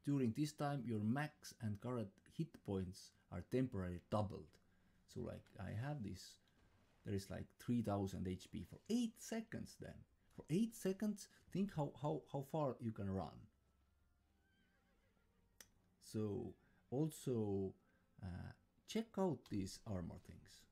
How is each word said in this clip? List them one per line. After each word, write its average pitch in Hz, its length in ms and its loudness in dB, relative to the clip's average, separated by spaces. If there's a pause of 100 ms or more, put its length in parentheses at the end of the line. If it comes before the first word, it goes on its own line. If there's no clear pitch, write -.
During 135 320 4
this 147 160 4
time, 143 320 0
your 110 140 2
max 131 600 2
and 107 200 -2
current 120 280 0 (280)
hit - 260 -4
points 95 480 -2 (200)
are 90 200 -4
temporarily 95 500 2 (100)
doubled. 95 480 0 (480)
So, - 140 -6
like, 87 240 -6 (140)
I 95 120 -4 (160)
have 147 160 -4
this, - 360 -8 (680)
there 101 100 0
is, 98 140 0
like, 87 160 -4 (140)
three 120 220 2
thousand 101 460 2
H 92 240 -2
P - 180 -6
for - 80 -12 (120)
eight 226 280 2
seconds - 640 -6
then. - 140 -10 (420)
For - 140 -12
eight 226 260 4
seconds, 208 520 0 (240)
think 196 240 0
how, 147 160 2 (100)
how, 151 200 0 (100)
how 139 200 0
far 147 280 2
you 113 120 0
can 98 180 -2
run. 95 380 -2 (2500)
So, 104 500 0 (380)
also, 110 840 2 (480)
uh, 90 300 -6 (360)
check 226 180 0 (120)
out 180 220 4 (100)
these 98 380 -2
armor 90 380 -2
things. - 460 -18